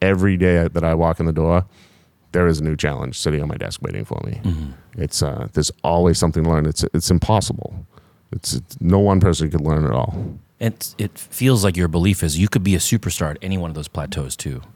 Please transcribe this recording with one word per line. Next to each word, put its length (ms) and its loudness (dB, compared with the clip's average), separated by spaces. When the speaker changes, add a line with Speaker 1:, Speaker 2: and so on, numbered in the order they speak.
Speaker 1:
every 360 2
day 320 4
that 160 -2
I 100 2
walk 240 2
in 60 -2
the 80 0
door, 320 2
there 160 2
is 120 2
a 40 -4
new 140 -2
challenge 420 -6
sitting 220 -2
on 80 -4
my 80 -8
desk 240 -10
waiting 240 -8
for 200 -8
me. 180 -8
Speaker 2:
Mm-hmm. 280 -4
Speaker 1:
It's, 200 -4
uh, 320 -4
there's 180 0
always 340 4
something 280 2
to 40 2
learn. 160 2
It's, 280 -2
it's 180 0
impossible. 760 0
It's, 220 -6
it's, 260 -8
no 200 4
one 200 4
person 320 2
could 100 0
learn 220 2
it 80 0
all. 240 -2
Speaker 2:
It's, 380 -6
it 220 -6
feels 460 2
like 100 2
your 140 2
belief 340 2
is 160 0
you 80 4
could 160 0
be 120 4
a 40 2
superstar 520 -2
at 100 -10
any 160 -4
one 120 -4
of 60 -10
those 140 -8
plateaus 480 -6
too. 240 -8